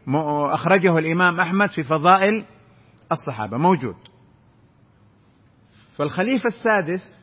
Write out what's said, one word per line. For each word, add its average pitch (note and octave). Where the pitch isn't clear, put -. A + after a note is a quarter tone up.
م-، C3
أخرجه E3
الإمام E3+
أحمد F#3
في E3
فضائل F#3+
الصحابة، A2
موجود. C#3
فالخليفة F#3
السادس F#3+